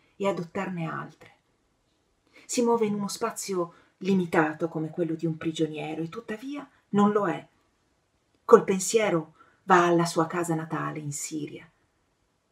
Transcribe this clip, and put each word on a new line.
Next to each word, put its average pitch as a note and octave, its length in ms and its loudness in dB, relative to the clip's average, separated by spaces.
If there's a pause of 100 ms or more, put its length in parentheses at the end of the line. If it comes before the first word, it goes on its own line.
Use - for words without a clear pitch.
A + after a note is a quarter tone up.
(160)
e G3 120 -2
adottarne F#3 580 -4
altre. D3+ 500 -12 (1120)
Si - 160 -2
muove A#3 240 2
in G#3 80 0
uno G3+ 160 -4
spazio F#3+ 640 -4 (240)
limitato F3 680 0
come D#3 220 -4
quello D#3+ 260 -4
di E3 100 -8
un D#3+ 120 -2
prigioniero D#3 640 -4
e E3 80 -6
tuttavia C4 600 -12 (200)
non G3+ 220 4
lo G#3 160 2
è. D3 180 -6 (1000)
Col - 200 10
pensiero F#3+ 720 0 (280)
va F3+ 220 6
alla E3+ 200 4
sua E3 220 0
casa E3+ 280 -2
natale D#3 440 -6
in D3 120 -8
Siria. - 580 -10 (840)